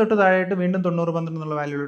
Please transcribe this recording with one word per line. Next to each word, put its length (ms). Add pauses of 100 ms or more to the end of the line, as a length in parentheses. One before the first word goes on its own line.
തൊട്ട് 180
താഴെയായിട്ട് 420
വീണ്ടും 240
തൊണ്ണൂറ് 300
പന്ത്രണ്ട് 240
എന്നുള്ള 180
വാല്യൂ 200
ഉള്ള 100